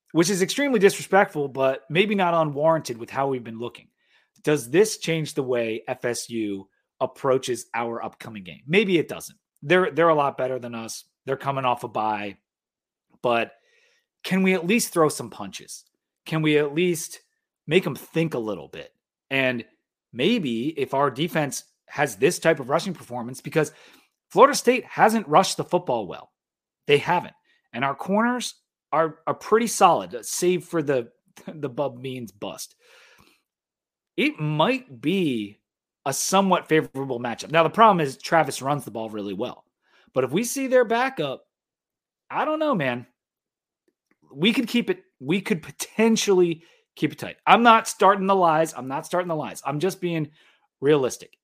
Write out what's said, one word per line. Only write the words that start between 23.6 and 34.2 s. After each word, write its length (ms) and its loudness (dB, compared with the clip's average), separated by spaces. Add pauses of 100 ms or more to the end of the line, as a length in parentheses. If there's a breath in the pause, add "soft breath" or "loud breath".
Florida 240 8
State 300 2
hasn't 440 2
rushed 280 4
the 80 -4
football 420 -2
well. 260 -14 (540)
They 120 6
haven't. 360 -4 (380)
And 120 -4
our 100 0
corners 600 -2 (380)
are, 340 0
are 80 -2
pretty 320 0
solid, 480 2
uh, 80 -10
save 420 0
for 180 -2
the, 280 -2 (200)
<laughs> 160 -20
the 220 -10
Bub 300 -6
Means 340 -12
bust. 420 -14 (1400 soft breath)
It 240 -2